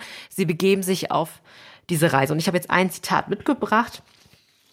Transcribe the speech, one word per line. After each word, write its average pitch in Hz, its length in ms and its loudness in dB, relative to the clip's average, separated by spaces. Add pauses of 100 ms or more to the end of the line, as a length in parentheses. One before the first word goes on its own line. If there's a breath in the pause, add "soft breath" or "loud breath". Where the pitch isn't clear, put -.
(300 loud breath)
sie 190 160 -2
begeben 185 380 2
sich 185 260 -2
auf 160 320 -2 (480 loud breath)
diese 165 240 2
Reise. 135 200 4
Und 156 60 0
ich 160 80 -2
habe 180 100 2
jetzt - 120 -6
ein 185 220 2
Zitat - 380 -2
mitgebracht. - 720 -2 (680 soft breath)